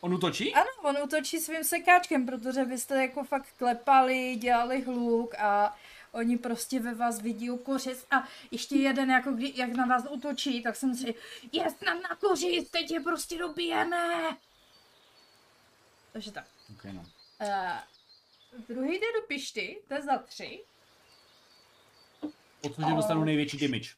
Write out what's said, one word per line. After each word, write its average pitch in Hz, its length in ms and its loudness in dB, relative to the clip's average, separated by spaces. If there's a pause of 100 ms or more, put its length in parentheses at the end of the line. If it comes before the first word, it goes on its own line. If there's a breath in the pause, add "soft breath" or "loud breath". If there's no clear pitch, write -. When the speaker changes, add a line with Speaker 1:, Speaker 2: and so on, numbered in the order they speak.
Speaker 1:
On 180 140 0
útočí? 180 400 0
Speaker 2:
Ano, 381 160 6 (120)
on 285 220 2
útočí 311 360 -2
svým 320 240 -4
sekáčkem, 339 640 4
protože 254 380 -2
vy 247 140 -4
jste 269 240 0
jako 262 220 -2
fakt 269 220 -4 (120)
klepali, 254 800 4
dělali 247 460 2
hluk 240 520 0
a 208 420 2 (360 loud breath)
oni 233 260 2
prostě 240 420 -2
ve 233 140 -4
vás 233 260 -2
vidí 226 280 -4 (160)
kořist 262 460 -4
a 254 180 2 (220 loud breath)
ještě 254 260 -2
jeden, 269 340 4
jako 262 220 4
kdy, 262 220 -2
jak 254 160 -2
na 254 160 2
vás 247 240 4
útočí, 277 520 -2
tak 226 140 -2
jsem 262 180 0
si, 240 200 -4 (380 loud breath)
je 330 180 0
snad 349 240 -2 (160)
na - 60 -6
kořist, 349 540 2
teď 330 200 -2
je 320 100 0
prostě 330 380 -4
dobijeme. 339 1000 -2 (1800)
Takže 214 200 -12
tak. 151 120 -14 (300)
Speaker 1:
Ok, 98 100 -20
no. 95 200 -12 (360)
Speaker 2:
Eh, 190 380 -4 (880)
druhý 262 260 -2
jde 403 120 -2 (140)
do 440 60 -12
Pišty, 277 520 -6 (100)
to 277 60 -6
je 294 80 -4
za 269 160 0
tři. 233 420 -12 (2000)
Speaker 1:
Odsud 147 220 -4 (120)
dostanu 160 260 2
Speaker 2:
A - 20 2
Speaker 1:
největší 147 340 0
damage. 131 400 -2